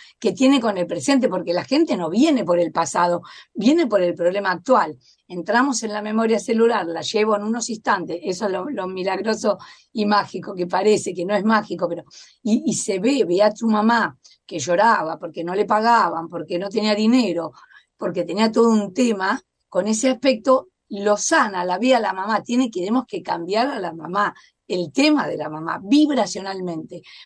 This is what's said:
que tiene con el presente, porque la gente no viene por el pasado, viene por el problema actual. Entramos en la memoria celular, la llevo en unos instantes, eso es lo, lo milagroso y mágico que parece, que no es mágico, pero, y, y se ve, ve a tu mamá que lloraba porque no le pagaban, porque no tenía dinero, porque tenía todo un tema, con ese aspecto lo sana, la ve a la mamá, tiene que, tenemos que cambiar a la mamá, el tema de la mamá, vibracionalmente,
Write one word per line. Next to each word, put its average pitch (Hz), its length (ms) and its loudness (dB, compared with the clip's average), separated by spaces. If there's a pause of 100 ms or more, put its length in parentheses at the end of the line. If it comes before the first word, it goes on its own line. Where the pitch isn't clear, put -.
(180)
que 208 140 -2
tiene 269 260 4
con 220 180 -2
el 175 80 -2
presente, 226 440 0
porque 175 240 -4
la 170 100 -2
gente 302 320 2
no 175 140 -2
viene 240 340 4
por 175 160 2
el 170 140 0
pasado, 175 480 0 (320)
viene 294 340 4
por 208 140 2
el 175 120 2
problema 185 380 0
actual. 180 460 0 (320)
Entramos 226 540 0
en 208 100 -6
la 208 80 -6
memoria 220 360 0
celular, 226 480 2
la 165 160 -6
llevo 214 360 0
en 202 60 -4
unos 226 260 -4
instantes, 196 540 -4
eso 196 240 -4
es 196 40 -2
lo, 185 180 -6
lo 202 180 -6
milagroso 190 680 -4 (360)
y 214 120 -2
mágico 202 480 -2
que 180 140 -6
parece, 190 460 0
que 175 100 -6
no 190 100 -4
es 202 120 0
mágico, 214 420 0
pero, 170 160 -8 (400)
y, 220 220 2
y 202 80 0
se 196 260 -4
ve, 247 260 2
ve 175 160 2
a 208 120 4
tu 226 160 -4
mamá 214 480 2 (280)
que 180 140 -8
lloraba 175 580 2
porque 165 280 -10
no 175 100 -4
le 208 80 2
pagaban, 208 640 2
porque 170 320 -6
no 196 80 -6
tenía 214 260 0
dinero, 214 600 0 (420)
porque 180 300 -4
tenía 220 260 0
todo 233 180 4
un 208 240 0
tema, 214 480 0 (280)
con 190 180 -2
ese 220 220 0
aspecto 262 580 2 (220)
lo 208 260 0
sana, 208 480 0
la 180 160 -2
ve 254 160 4
a 233 60 2
la 202 100 -2
mamá, 196 320 -2
tiene 247 260 0
que, 190 120 -6
tenemos 226 260 -2
que 190 160 -8
cambiar 180 460 -2
a 269 100 -8
la 165 140 -8
mamá, 175 400 -4 (360)
el 175 220 -4
tema 277 380 2
de 151 80 -6
la 151 120 -6
mamá, 160 320 -8
vibracionalmente, 190 1200 0 (240)